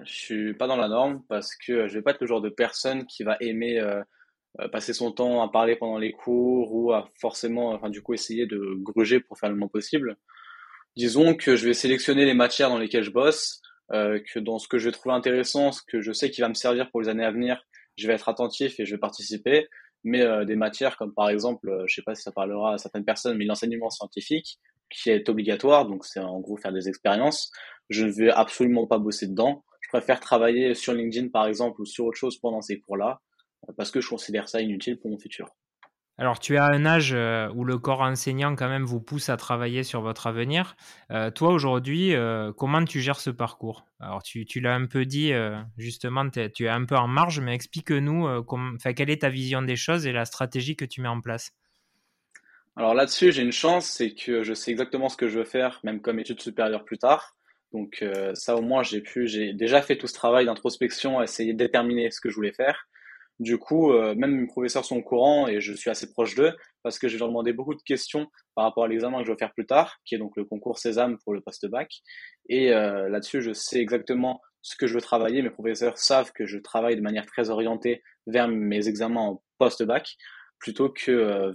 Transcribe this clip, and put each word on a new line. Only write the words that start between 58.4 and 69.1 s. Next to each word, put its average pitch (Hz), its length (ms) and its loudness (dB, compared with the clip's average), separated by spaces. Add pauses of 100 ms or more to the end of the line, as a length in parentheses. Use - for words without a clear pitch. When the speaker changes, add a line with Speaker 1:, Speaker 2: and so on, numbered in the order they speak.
Speaker 1:
au 117 60 2
moins, 127 220 2
j'ai 107 180 -4
pu, 123 280 -4
j'ai 107 260 -4
déjà 117 260 4
fait 139 160 0
tout - 100 -6
ce - 60 -8
travail 123 320 4
d'introspection, 120 800 -2
essayer 113 320 -2
de 113 40 -2
déterminer 120 520 2
ce - 100 -12
que - 80 -4
je 107 60 -4
voulais 104 180 -2
faire. 139 340 -2 (520)
Du 117 180 0
coup, 156 360 4
euh, 110 220 4
même 135 200 2
mes 127 120 0
professeurs 123 380 -2
sont 127 120 -4
au 117 60 -2
courant 135 440 4
et 104 160 0
je 104 100 -6
suis 98 160 -8
assez 110 220 -4
proche 113 240 0
d'eux 156 200 4 (280)
parce 117 160 -6
que 127 100 -2
je 113 60 -4
vais 113 40 -6
leur 117 100 -2
demander 117 260 -2
beaucoup 135 200 -6
de 147 80 -18
questions 151 460 -4 (260)
par 110 100 2
rapport - 200 2
à 113 40 2
l'examen 120 320 -2